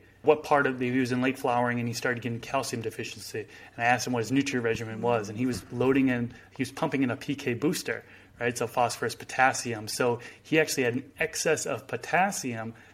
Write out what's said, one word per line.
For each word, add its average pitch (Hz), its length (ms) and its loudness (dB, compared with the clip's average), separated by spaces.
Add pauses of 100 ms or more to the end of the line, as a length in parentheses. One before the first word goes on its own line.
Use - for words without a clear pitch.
(220)
what 151 220 4
part 143 220 4
of 131 140 0
the, 127 100 0
he 131 100 2
was 123 120 2
in 127 100 0
late 131 160 2
flowering 120 420 2
and 120 100 -2
he 117 40 -4
started 120 300 -2
getting 117 160 -4
calcium 120 420 -4
deficiency. 110 580 -8
And - 440 -10
I - 0 -
asked 120 240 4
him 127 60 -2
what 120 60 2
his 107 120 0
nutrient 135 320 2
regimen 113 380 -2
was. 113 260 2
And 107 100 -8
he 127 80 0
was 120 280 -2
loading 131 340 4
in, 120 240 0 (240)
he 135 60 -4
was 120 100 -4
pumping 143 320 0
in 123 80 0
a 110 60 -4
P 143 180 -6
K 123 180 -2
booster, 117 520 -2 (340)
right? 120 180 -2
So 120 100 -2
phosphorus, 120 480 0
potassium. 123 720 0
So 120 320 0 (240)
he 156 160 4
actually 151 240 2
had 120 120 2
an 131 80 -4 (160)
excess - 460 0
of 117 220 -6
potassium 123 840 -2 (200)